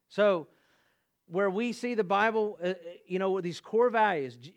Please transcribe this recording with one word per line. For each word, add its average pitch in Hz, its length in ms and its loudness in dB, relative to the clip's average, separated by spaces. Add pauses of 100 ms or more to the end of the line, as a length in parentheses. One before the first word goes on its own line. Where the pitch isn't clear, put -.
So 190 400 2 (760)
where 196 220 0
we 220 220 -2
see 247 220 -4
the 214 100 0
Bible, 208 580 0
uh, 180 60 -2
uh, 185 60 -2 (340)
you 180 100 -6
know, 190 140 0
with 190 140 -2
these 170 160 -8
core 240 280 2
values, 185 460 0
J-, 127 220 -20